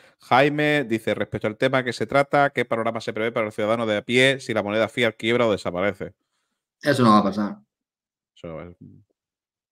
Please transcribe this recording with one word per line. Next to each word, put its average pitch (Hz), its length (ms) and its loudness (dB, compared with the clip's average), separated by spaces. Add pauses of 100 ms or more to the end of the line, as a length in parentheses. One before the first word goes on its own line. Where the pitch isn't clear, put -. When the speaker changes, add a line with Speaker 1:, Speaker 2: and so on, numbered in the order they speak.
(200)
Speaker 1:
Jaime 147 680 2
dice, 110 260 -2
respecto 104 340 -6
al 107 100 -6
tema 131 260 0
que 120 100 -6
se 110 140 -6
trata, 139 440 0
¿qué 123 120 -4
panorama 113 380 -4
se 113 120 -8
prevé 110 180 -4
para 117 160 -2
el 107 40 -8
ciudadano 110 340 -2
de 107 120 0
a 101 60 -2
pie 127 360 2
si - 140 -8
la 107 100 0
moneda 104 240 0
fiat 117 280 0
quiebra 117 320 0
o 110 40 2
desaparece? 92 640 -4 (680)
Speaker 2:
Eso 131 220 2
no 113 80 8
va 107 80 8
a 98 40 0
pasar. 98 340 -4 (800)
Speaker 1:
Eso 80 260 -14
es 87 140 -18 (960)